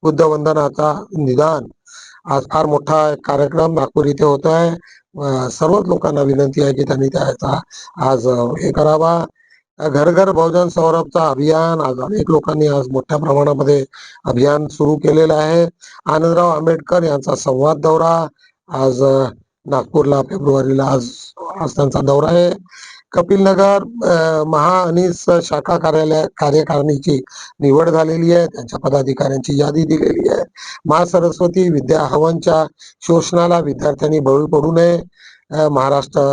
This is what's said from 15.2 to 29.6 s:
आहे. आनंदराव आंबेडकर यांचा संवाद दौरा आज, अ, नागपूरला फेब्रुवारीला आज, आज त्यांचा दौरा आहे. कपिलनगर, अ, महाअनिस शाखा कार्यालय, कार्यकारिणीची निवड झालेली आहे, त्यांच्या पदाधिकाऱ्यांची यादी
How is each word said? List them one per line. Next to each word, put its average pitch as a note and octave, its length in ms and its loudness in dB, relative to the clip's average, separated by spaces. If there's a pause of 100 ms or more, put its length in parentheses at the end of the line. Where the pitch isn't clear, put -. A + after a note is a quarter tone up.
आहे. D#3+ 360 2 (360)
आनंदराव E3 440 2
आंबेडकर D#3+ 540 0
यांचा C#3+ 320 -2
संवाद C#3 420 0
दौरा D#3+ 500 0 (420)
आज, C3+ 340 0
अ, C3+ 200 2 (420)
नागपूरला C#3 560 0
फेब्रुवारीला C3+ 640 -2
आज, C3+ 240 -2 (540)
आज D3+ 140 -6
त्यांचा C#3+ 240 0
दौरा C#3 280 2
आहे. F3 260 2 (580)
कपिलनगर, G3 720 2 (220)
अ, D#3+ 380 0
महाअनिस E3+ 800 0 (180)
शाखा D#3+ 340 -2
कार्यालय, D#3 480 0 (120)
कार्यकारिणीची D3 840 0 (360)
निवड D3 300 4
झालेली E3 440 2
आहे, E3+ 140 4
त्यांच्या - 320 -12
पदाधिकाऱ्यांची C3+ 800 -2
यादी D3 240 0